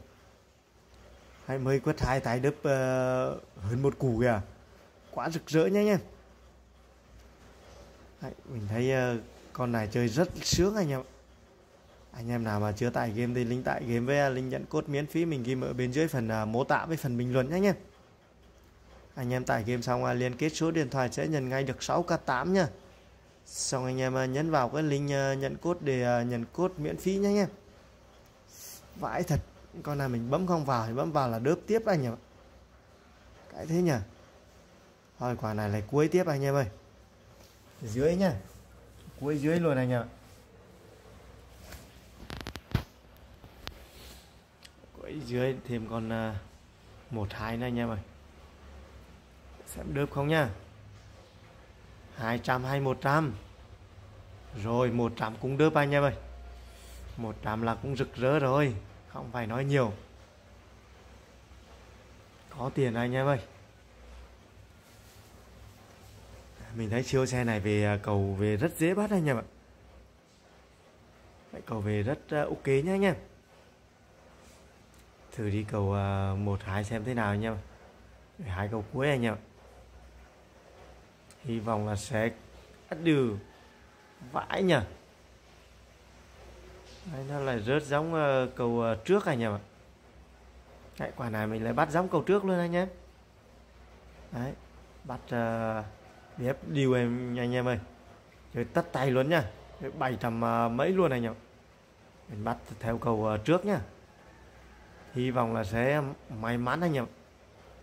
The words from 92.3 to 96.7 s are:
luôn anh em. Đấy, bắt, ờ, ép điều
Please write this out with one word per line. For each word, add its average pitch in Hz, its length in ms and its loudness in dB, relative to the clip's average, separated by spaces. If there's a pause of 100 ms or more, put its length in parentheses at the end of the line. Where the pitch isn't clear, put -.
luôn 185 140 2
anh 175 160 0
em. 185 140 0 (1400)
Đấy, 127 200 -6 (520)
bắt, 123 160 -8 (100)
ờ, 113 540 0 (580)
ép 131 260 -4
điều 139 260 4